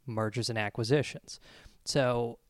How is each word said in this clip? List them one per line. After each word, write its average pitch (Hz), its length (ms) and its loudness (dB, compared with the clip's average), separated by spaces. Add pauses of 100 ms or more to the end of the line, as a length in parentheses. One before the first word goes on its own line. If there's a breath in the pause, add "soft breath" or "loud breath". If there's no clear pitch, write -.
mergers 110 440 -2
and 113 80 -4
acquisitions. 117 800 0 (460 loud breath)
So, 120 540 0 (100)